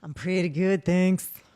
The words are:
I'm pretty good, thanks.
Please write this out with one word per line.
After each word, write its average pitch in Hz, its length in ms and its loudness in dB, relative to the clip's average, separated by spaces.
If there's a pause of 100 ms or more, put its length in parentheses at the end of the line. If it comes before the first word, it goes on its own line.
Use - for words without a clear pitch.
I'm 156 120 -12
pretty 180 340 -2
good, 180 360 0
thanks. 185 460 2 (240)